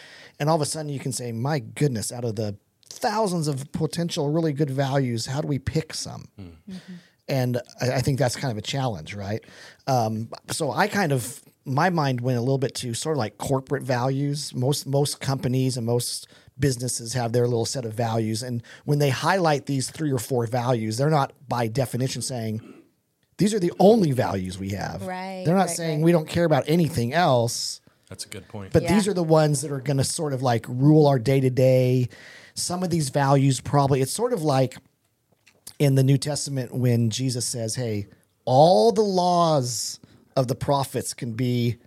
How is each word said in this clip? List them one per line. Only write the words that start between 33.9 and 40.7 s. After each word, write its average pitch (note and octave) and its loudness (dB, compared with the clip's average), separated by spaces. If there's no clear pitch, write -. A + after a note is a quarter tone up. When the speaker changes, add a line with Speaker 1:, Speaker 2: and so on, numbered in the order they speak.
Speaker 1:
it's C3 -2
sort B3 -2
of F#3 -2
like C3 2
in C#3 4
the C3+ 4
New C3+ 4
Testament C#3 -6
when A#2+ 2
Jesus B2 -4
says, A2+ -6
"Hey, G#2+ -4
all F#3 6
the G#3 2
laws E3+ 2
of C3 2
the A2 -2
prophets C3+ -2